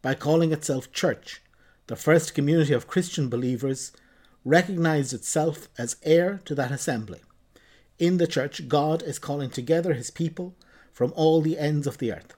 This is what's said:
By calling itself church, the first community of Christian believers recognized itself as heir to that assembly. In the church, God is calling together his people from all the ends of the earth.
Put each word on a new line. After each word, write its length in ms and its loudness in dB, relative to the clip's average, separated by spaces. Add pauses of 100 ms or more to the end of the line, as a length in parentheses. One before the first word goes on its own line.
By 140 -2
calling 340 2
itself 400 -2
church, 500 -4 (460)
the 80 -6
first 400 2
community 380 2
of 160 -2
Christian 400 -2
believers 640 -4 (520)
recognized 680 2
itself 640 -4
as 280 -6
heir 400 4
to 100 -6
that 160 -2
assembly. 480 -6 (800)
In 180 2
the 100 4
church, 400 -4
God 360 2
is 160 -8
calling 320 -6
together 420 0
his 180 -4
people 440 -6 (360)
from 260 -2
all 260 4
the 160 -2
ends 280 0
of 120 -6
the 140 -2
earth. 240 -14